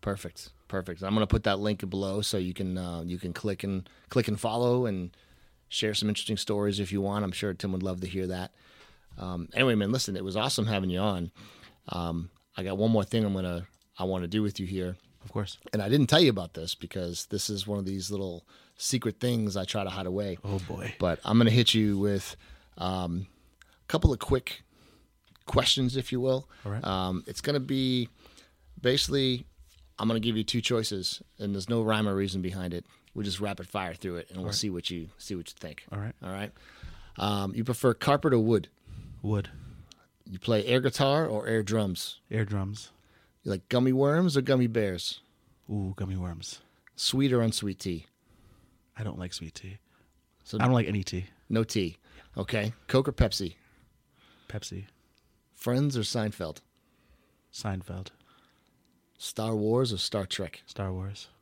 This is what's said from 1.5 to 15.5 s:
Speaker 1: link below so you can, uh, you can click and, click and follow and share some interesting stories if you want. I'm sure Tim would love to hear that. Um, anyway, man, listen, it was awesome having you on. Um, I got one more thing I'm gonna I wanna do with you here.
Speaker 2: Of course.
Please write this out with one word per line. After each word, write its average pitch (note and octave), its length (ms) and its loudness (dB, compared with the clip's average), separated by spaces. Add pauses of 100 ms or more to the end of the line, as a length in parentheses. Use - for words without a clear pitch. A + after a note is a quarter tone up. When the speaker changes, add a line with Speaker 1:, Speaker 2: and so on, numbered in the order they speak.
Speaker 1:
link G#2 300 -2
below F#2+ 320 -2
so G#2 160 -2
you F2+ 180 -2
can, F#2 240 -4
uh, F2 280 -4
you F2 120 -4
can F2 140 -6
click G2 320 -4
and, F#2+ 240 -4 (220)
click B2 180 2
and G#2 100 -2
follow A#2+ 480 2
and F#2 240 -4 (640)
share G#2+ 220 0
some G#2+ 140 0
interesting G#2+ 280 -2
stories G#2 440 0
if F#2 100 -2
you G2 100 0
want. G2+ 240 0
I'm F#2 80 -2
sure G2+ 220 -2
Tim G2 180 -4
would F#2 100 -2
love F#2 180 -4
to F#2 80 -6
hear F#2 200 -2
that. F#2 240 -6 (680)
Um, F2+ 360 -6
anyway, B2 220 2
man, G#2 160 2
listen, A2 240 -2
it F#2+ 80 -6
was F#2+ 120 -4
awesome A2 300 0
having F#2+ 240 2
you F2+ 80 0
on. F#2 320 0 (600)
Um, E2+ 400 -4 (260)
I G2 80 -6
got F#2+ 140 -2
one A2 120 4
more G#2+ 140 4
thing A2+ 200 0
I'm G2 100 0
gonna F2+ 320 -4 (340)
I F#2 40 -2
wanna F#2 220 0
do G#2+ 160 0
with G#2 160 -2
you F#2+ 80 -4
here. F#2 300 -4 (280)
Speaker 2:
Of - 80 -16
course. G#2 260 -6 (160)